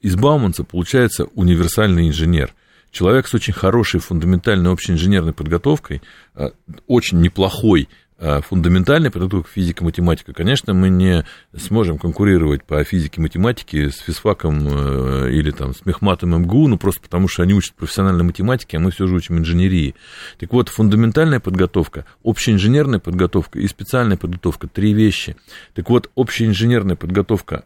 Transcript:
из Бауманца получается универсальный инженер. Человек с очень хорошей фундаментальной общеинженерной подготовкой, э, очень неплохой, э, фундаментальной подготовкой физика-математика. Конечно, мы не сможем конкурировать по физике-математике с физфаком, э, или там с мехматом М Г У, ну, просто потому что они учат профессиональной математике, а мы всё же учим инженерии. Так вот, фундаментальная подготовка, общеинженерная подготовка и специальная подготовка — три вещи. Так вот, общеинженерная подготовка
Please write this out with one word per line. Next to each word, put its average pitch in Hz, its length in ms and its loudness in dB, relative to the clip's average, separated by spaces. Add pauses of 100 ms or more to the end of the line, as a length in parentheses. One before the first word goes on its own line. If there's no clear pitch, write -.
из 90 100 0
Бауманца 127 480 2
получается 110 680 -2
универсальный 87 760 2
инженер. 80 460 0 (380)
Человек 110 360 2
с - 60 -6
очень 107 200 -2
хорошей 98 460 0
фундаментальной 90 720 0
общеинженерной 87 640 0
подготовкой, 82 680 -4 (320)
э, 71 160 -6 (340)
очень 95 360 2
неплохой, 92 680 2 (300)
э, 73 220 -2
фундаментальной 92 680 2
подготовкой 92 420 -4
физика-математика. 85 840 -2
Конечно, 101 420 -2
мы 92 140 4
не 92 360 2 (320)
сможем 92 400 -2
конкурировать 82 680 0
по 76 200 -2
физике-математике 80 1040 -2
с - 80 -10
физфаком, 76 680 -2
э, 67 640 -2
или 73 180 0
там 67 240 -8
с - 140 -16
мехматом 90 480 -2
М 85 100 2
Г 95 100 -2
У, 151 120 4
ну, 107 100 2
просто - 240 -2
потому 90 260 -2
что - 140 -4
они 95 140 2
учат - 180 -2
профессиональной 90 500 -2
математике, 95 540 -2
а 80 40 0
мы 90 100 2
всё 95 160 -4
же 90 80 0
учим 85 240 -2
инженерии. 87 560 0 (420)
Так 107 160 -8
вот, 123 160 2
фундаментальная 113 680 2
подготовка, 92 680 -2 (180)
общеинженерная 113 760 2
подготовка 87 580 -2
и 98 100 -2
специальная 107 500 -2
подготовка — 90 540 -6
три 104 220 0
вещи. 104 420 0 (380)
Так - 160 -8
вот, 120 260 2
общеинженерная 110 800 0
подготовка 95 720 -4